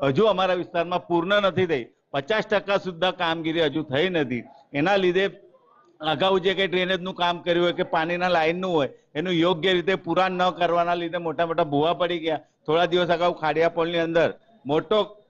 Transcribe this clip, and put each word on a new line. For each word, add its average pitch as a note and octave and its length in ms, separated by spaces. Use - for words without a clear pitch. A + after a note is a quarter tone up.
હજુ C#3 220
અમારા F#3 300
વિસ્તારમાં F3 520
પૂર્ણ F3 360
નથી F#3 240
થઈ, C#3 200
પચાસ G#3+ 360
ટકા G3 300
સુદ્ધા F3+ 340
કામગીરી E3 520
હજુ D3+ 200
થઈ D3 260
નથી. C3 340
એના E3 240
લીધે F#3 340
અગાઉ E3 380
જે F#3 160
કંઈ G3 120
ડ્રેનેજનું F#3 480
કામ F3 280
કર્યું F3 220
હોય F3 80
કે E3+ 100
પાણીના F3 460
લાઇનનું F3 420
હોય, D3 180
એનું F3 180
યોગ્ય E3+ 400
રીતે F3+ 220
પૂરાણ F#3 360
ન F3+ 200
કરવાના E3+ 440
લીધે E3+ 240
મોટા E3+ 280
મોટા E3 180
ભૂવા D3+ 300
પડી F3 240
ગયા. D#3 220
થોડા E3 200
દિવસ F3 220
અગાઉ F3 240
ખાડિયા D#3+ 360
પોલની E3+ 300
અંદર E3 360
મોટો E3 500